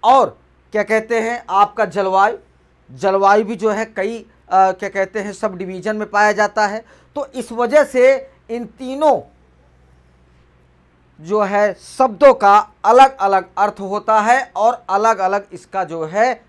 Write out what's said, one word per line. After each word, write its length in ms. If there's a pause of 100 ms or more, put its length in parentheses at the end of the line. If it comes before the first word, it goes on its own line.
और 340 (360)
क्या 100
कहते 380
हैं 300
आपका 360
जलवायु, 500 (520)
जलवायु 560
भी 100
जो 160
है 160
कई, 320 (300)
अ, 220
क्या 180
कहते 300
हैं 140
सब 240
डिवीज़न 380
में 140
पाया 240
जाता 340
है। 160 (320)
तो 100 (100)
इस 160
वजह 320
से 460 (200)
इन 180
तीनों 520 (2000)
जो 240
है 320
शब्दों 580
का 240 (280)
अलग 320
अलग 300 (100)
अर्थ 240
होता 400
है 340
और 340
अलग 300
अलग 340
इसका 300
जो 220
है 280 (160)